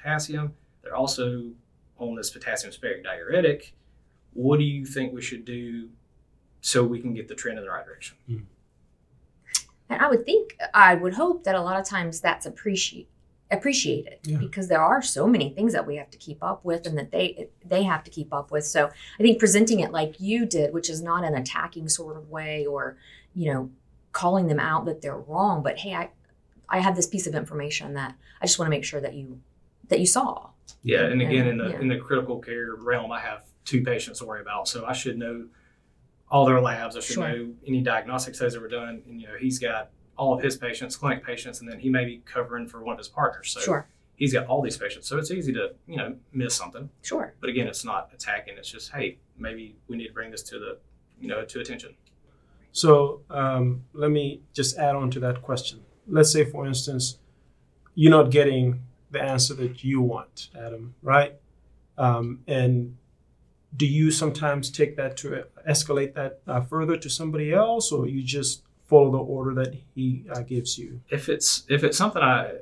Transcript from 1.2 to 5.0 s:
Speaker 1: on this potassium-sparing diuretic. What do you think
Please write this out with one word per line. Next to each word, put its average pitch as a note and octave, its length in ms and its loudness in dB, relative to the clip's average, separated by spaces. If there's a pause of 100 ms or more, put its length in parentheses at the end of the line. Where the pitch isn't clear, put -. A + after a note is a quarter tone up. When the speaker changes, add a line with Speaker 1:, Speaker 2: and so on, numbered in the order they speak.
Speaker 1:
on A#2 180 -8
this G#2+ 140 -8
potassium-sparing G#2+ 760 -8
diuretic. C#3 680 0 (600)
What C3+ 260 4
do D3 60 4
you C#3+ 200 -2
think C3 280 -6